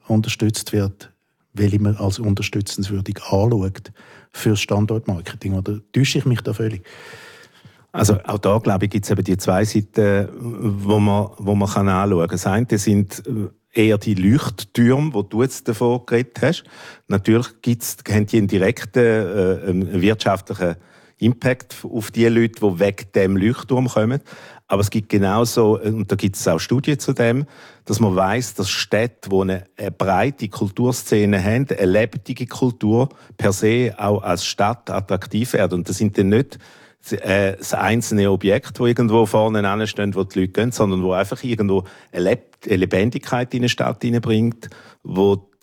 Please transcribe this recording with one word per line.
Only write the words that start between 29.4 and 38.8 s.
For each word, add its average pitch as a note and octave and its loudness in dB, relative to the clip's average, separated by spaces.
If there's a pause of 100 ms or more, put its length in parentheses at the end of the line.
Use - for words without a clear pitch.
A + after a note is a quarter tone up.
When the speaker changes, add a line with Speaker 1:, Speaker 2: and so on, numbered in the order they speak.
Speaker 2:
eine, F#2+ -2 (120)
eine G2+ -6
breite G2 -2
Kulturszene G#2 0
haben, A#2 0 (100)
eine G2 0
lebendige A#2 -2
Kultur A#2+ 0 (280)
per G2+ 0
se A2+ 0
auch G2+ 0
als F2+ -2
Stadt - -2
attraktiv G2 -4
werden. F2+ 0
Und D#2+ -8
das F#2+ -6
sind G#2+ 0
dann G2 4
nicht, A#2 0 (520)
äh, G2 0
das - -8
einzelne G2+ 0
Objekt, F#2+ 0
wo B2 2